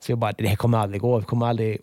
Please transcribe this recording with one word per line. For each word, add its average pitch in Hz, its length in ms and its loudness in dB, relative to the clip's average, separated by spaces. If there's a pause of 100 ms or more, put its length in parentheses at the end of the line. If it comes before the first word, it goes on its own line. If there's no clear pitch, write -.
Så - 60 -2
jag 117 80 0
bara, 107 180 0
"Det 107 100 -2
här 98 80 2
kommer 120 220 2
aldrig 101 240 -2
gå. 120 180 2
Vi 101 60 -6
kommer 120 220 0
aldrig 113 360 -2